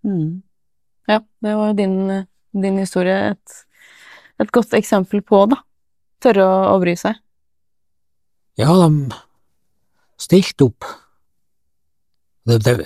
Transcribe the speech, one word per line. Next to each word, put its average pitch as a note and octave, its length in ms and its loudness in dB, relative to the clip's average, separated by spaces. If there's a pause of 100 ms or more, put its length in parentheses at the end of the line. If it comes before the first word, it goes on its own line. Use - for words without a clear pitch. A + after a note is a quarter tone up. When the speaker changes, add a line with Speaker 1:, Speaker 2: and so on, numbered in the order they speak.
Speaker 1:
Mm. F3+ 380 -4 (640)
Speaker 2:
Ja, G#3+ 120 0 (220)
det G#3+ 120 -4
var G#3+ 140 -2
jo G#3+ 60 -2
din, F#3+ 520 -4 (280)
din G3 240 -2
historie F#3 380 -2 (160)
et, - 240 -14 (840)
et G#3+ 120 -4
godt A#3 220 0
eksempel G#3 480 -2
på, G3 280 4
da. C4+ 100 0 (640)
Tørre G3 240 4
å, F#3+ 100 2 (180)
å F#3+ 80 2
bry F3 160 -2
seg. G#3+ 200 -6 (1400)
Speaker 3:
Ja, C3+ 140 2
de D3+ 380 2 (1080)
stilte E3 500 2
opp. - 160 -18 (1600)
Det, A#2 160 0
det, A#2+ 240 0